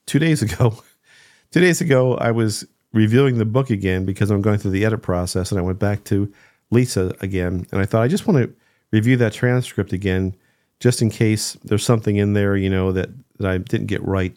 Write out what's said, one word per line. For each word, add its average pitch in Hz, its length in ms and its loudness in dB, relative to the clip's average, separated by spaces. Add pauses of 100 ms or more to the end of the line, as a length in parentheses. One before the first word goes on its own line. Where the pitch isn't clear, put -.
two - 140 0
days 156 240 2
ago, 110 340 0 (380)
<laughs> - 360 -20
two 160 80 2
days 175 220 4
ago, 127 360 2
I 117 120 -2
was 113 380 -2 (260)
reviewing 117 460 4
the 107 60 0
book 123 260 -2
again 95 340 0
because 98 240 -2
I'm 101 140 0
going 104 160 2
through 101 120 -4
the 98 140 0
edit 110 160 -2
process, 90 500 -4
and 101 80 -2
I 87 40 -2
went 92 160 -4
back 101 260 -2
to 101 260 -2 (380)
Lisa 107 520 0
again, 90 500 -4
and 98 100 -2
I 95 40 0
thought, 110 180 0
"I 123 40 2
just 180 200 -2
wanna 139 200 2 (440)
review 117 260 2
that 113 160 2
transcript 123 580 -2
again, 95 440 -2 (440)
just - 220 2
in 113 80 2
case 107 540 -2
there's 104 200 -2
something 107 340 2
in 101 160 2
there, 101 220 0
you 98 140 0
know, 95 220 0
that, 92 180 -2 (300)
that 98 100 -2
I 92 80 -2
didn't 104 300 -4
get 98 160 -4
right 92 340 -2